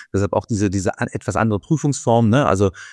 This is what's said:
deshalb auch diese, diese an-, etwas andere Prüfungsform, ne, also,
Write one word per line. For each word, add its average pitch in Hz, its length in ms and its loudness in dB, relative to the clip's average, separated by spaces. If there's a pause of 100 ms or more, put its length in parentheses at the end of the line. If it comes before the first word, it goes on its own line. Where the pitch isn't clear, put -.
(120)
deshalb 98 220 0
auch 104 140 -2
diese, 104 220 -2
diese 95 300 -4
an-, 120 100 -2
etwas - 260 -8
andere 104 240 0
Prüfungsform, 123 720 0
ne, 123 180 2
also, 95 240 2 (220)